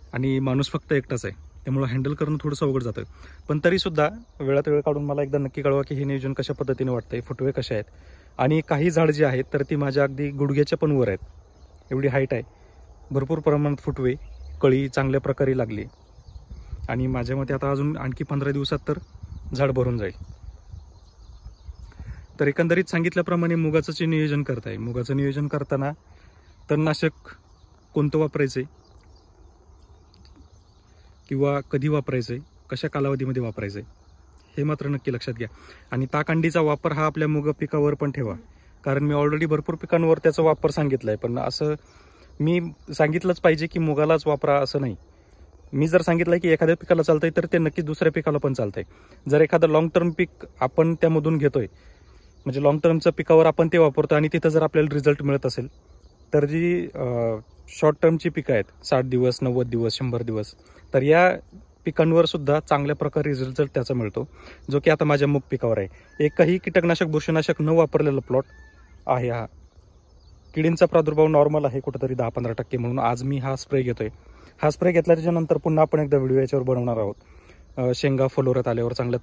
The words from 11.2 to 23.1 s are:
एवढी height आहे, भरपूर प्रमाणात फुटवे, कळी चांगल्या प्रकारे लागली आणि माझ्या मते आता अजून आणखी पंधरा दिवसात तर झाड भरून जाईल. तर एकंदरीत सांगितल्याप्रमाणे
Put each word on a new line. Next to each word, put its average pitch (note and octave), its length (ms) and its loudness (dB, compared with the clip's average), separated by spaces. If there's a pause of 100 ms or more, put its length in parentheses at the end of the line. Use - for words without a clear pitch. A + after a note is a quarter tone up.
एवढी C3+ 160 0
height C3+ 260 0
आहे, A#2 100 -4 (680)
भरपूर C3+ 280 -2
प्रमाणात D3 440 0
फुटवे, B2+ 300 -2 (480)
कळी C3+ 280 4
चांगल्या C3+ 320 0
प्रकारे C3+ 360 -2
लागली A2 260 -4 (1080)
आणि B2+ 180 -2
माझ्या B2+ 300 -4
मते C3+ 160 -4
आता C#3 180 -2
अजून C#3+ 260 -2
आणखी C3 260 -8
पंधरा C#3+ 280 -4
दिवसात C#3 360 -2
तर D3 100 -2 (580)
झाड C3+ 160 2
भरून B2 260 0
जाईल. G#2 160 -6 (2250)
तर D3 80 2
एकंदरीत E3+ 420 0
सांगितल्याप्रमाणे E3+ 640 -2